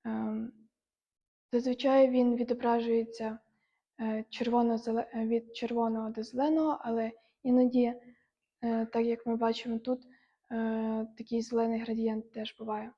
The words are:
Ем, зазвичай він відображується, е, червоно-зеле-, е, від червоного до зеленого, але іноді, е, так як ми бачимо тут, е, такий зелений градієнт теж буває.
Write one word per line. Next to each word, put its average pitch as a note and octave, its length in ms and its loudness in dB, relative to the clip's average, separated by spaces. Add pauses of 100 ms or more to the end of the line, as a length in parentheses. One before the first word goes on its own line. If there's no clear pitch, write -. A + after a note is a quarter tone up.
Ем, A3 480 -4 (960)
зазвичай C4 580 4
він B3 260 4
відображується, A#3 1040 -2 (600)
е, A3 280 -4
червоно-зеле-, A#3 840 0
е, A3+ 140 -2
від A3+ 280 -2
червоного A3+ 540 -2
до A3 140 -6
зеленого, D4+ 580 2
але A3+ 300 -2 (320)
іноді, B3 500 4 (680)
е, A3+ 240 0
так A3+ 200 -2
як A#3 200 -2
ми A#3 100 0
бачимо A3+ 440 -2
тут, B3+ 280 -4 (440)
е, A3 560 -2 (100)
такий A#3 240 -4
зелений A3+ 380 0
градієнт A3+ 520 -2
теж A3 280 -10
буває. A3 380 -6